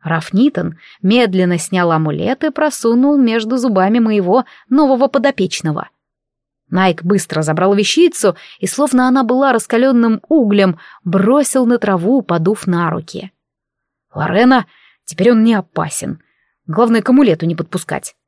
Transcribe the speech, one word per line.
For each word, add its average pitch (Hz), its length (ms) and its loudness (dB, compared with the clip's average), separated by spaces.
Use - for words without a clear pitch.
Раф 160 320 -6
Нитон 190 440 -2
медленно 185 560 0
снял 175 340 -2
амулет 160 520 -2
и 311 60 0
просунул 277 680 0
между 226 400 0
зубами 220 420 0
моего 214 460 0
нового 269 400 2
подопечного. 220 840 -4
Найк 180 340 -2
быстро 185 400 0
забрал 160 300 0
вещицу 208 600 2
и, 190 80 -6
словно 254 400 0
она 254 160 2
была 254 300 0
раскаленным 233 760 0
углем, 202 520 2
бросил 233 640 2
на 240 120 2
траву, 202 460 0
подув 175 440 -2
на 170 220 -2
руки. 175 420 -10
«Лорена, 208 520 0
теперь 185 260 0
он 220 120 4
не 226 100 4
опасен. 165 680 -6
Главное, 226 320 2
к - 80 -6
амулету 240 380 2
не 170 80 -2
подпускать». - 600 -8